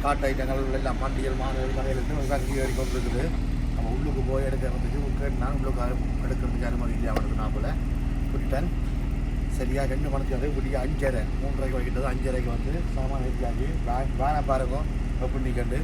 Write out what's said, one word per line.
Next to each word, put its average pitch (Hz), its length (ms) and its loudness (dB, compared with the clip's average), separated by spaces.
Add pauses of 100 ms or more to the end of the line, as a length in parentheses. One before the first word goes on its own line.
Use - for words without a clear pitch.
காட்டு 143 260 2
ஐட்டங்கள் 131 500 0
எல்லாம், 131 240 0
பண்டிகை 131 380 0
மாடுகள், - 360 0
கடைகள் 175 220 0
இருந்து 151 200 0
ஒரு 143 120 0
கடைக்கு 139 300 0
ஏறி 131 180 0
கொண்டு 131 180 0
இருக்குது. 123 280 0 (500)
நம்ம - 200 0
உள்ளுக்கு 143 360 0
போய் 135 180 0
எடுக்கிறதுக்கு - 560 0
ஒரு - 140 0
கேட்டு 135 240 -2
நான் 127 160 0
உள்ளுக்கு 113 220 0 (440)
எடுக்கிறதுக்கு - 460 0
அனுமதி - 260 0
இல்லையா - 160 0
அவனுக்கு - 300 0
நாப்பில் - 360 0 (520)
விட்டுட்டேன். - 380 2 (880)
சரியா, 233 240 0 (120)
ரெண்டு 147 160 0
மணிக்கு - 260 0
வந்து - 200 0
விடிய 135 280 0
அஞ்சரை, 135 400 0 (180)
மூன்றரைக்கு 127 360 0
வைக்கிட்டது, 123 340 0
அஞ்சரைக்கு - 440 0
வந்து - 180 0 (220)
சாமான் 131 320 0
ஏற்றியாச்சு. - 400 0 (200)
வே-, 127 320 0
வேனை 147 220 2 (100)
பாருங்க 131 260 2 (460)
எப்படி 127 240 0
நிற்கண்டு 120 360 0